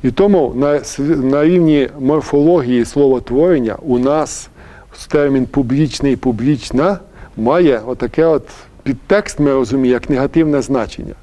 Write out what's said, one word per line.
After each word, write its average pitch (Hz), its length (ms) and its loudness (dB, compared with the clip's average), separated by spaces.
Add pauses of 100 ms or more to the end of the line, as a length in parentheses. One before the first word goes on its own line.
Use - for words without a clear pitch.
І 127 80 0
тому 175 460 2
на 143 200 0
с-, - 260 -6
на 143 420 0
рівні 156 440 2 (120)
морфології 143 840 2
словотворення 131 960 0
у 127 160 0
нас 143 500 -2 (600)
термін 139 380 0
«публічний», 135 720 0
«публічна» 127 800 -2 (380)
має 131 500 2
отаке 123 380 -2
от 160 180 2 (420)
підтекст, - 560 -4
ми 143 120 2
розуміємо, 131 400 0
як 123 180 -2
негативне 143 520 0
значення. 120 600 -4